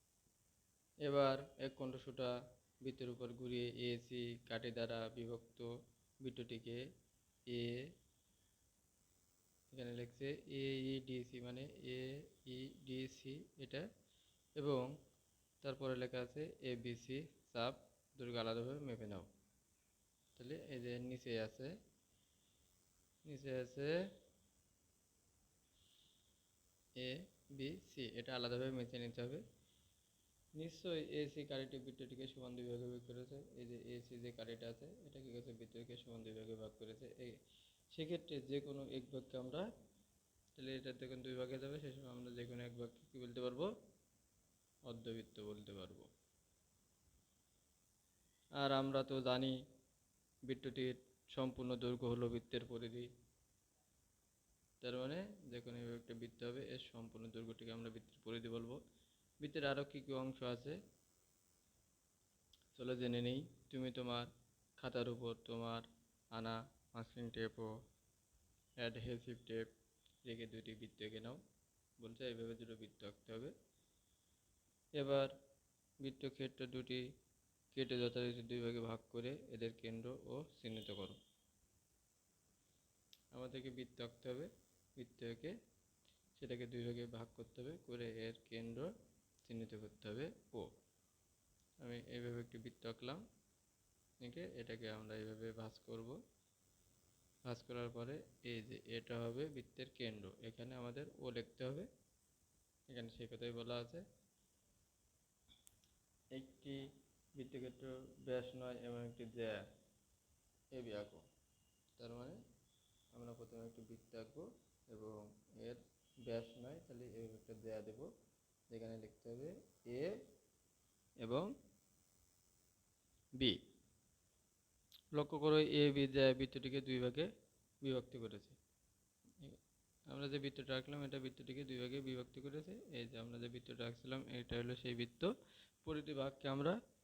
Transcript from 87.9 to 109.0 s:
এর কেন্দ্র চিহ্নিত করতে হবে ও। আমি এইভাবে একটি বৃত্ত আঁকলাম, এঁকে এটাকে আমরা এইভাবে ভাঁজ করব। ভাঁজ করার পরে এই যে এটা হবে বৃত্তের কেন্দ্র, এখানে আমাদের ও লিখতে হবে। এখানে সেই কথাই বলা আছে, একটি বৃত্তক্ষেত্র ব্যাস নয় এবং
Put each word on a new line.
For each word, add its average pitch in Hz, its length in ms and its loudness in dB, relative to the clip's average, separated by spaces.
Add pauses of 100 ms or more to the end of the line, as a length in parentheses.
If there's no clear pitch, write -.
এর 113 100 -2 (160)
কেন্দ্র 117 300 -4 (640)
চিহ্নিত 113 280 -4 (100)
করতে - 260 -12
হবে 120 160 0 (340)
ও। - 20 0 (1200)
আমি 120 180 -6 (180)
এইভাবে 120 300 0
একটি 120 180 -12
বৃত্ত 117 280 -10
আঁকলাম, 131 280 -4 (1000)
এঁকে 127 240 -6 (180)
এটাকে 117 260 -4 (100)
আমরা 110 240 -6
এইভাবে 110 260 -4 (120)
ভাঁজ 110 160 -6 (120)
করব। 113 220 -6 (1400)
ভাঁজ 123 220 -2
করার 120 300 -2
পরে 120 180 -4 (360)
এই 117 160 -2
যে - 100 -8 (200)
এটা 120 260 -2
হবে 120 200 0 (120)
বৃত্তের 127 340 -8 (100)
কেন্দ্র, 110 260 -2 (240)
এখানে 120 220 -8 (100)
আমাদের 123 240 -4 (180)
ও - 20 -4 (120)
লিখতে - 300 -4
হবে। 147 160 -2 (1040)
এখানে 120 260 -4
সেই 120 160 -4
কথাই 120 280 -2
বলা 117 240 0
আছে, 120 160 -8 (2250)
একটি 135 440 -6 (600)
বৃত্তক্ষেত্র 131 500 -6 (420)
ব্যাস 127 200 4 (140)
নয় 123 160 -2 (100)
এবং 120 120 -2 (100)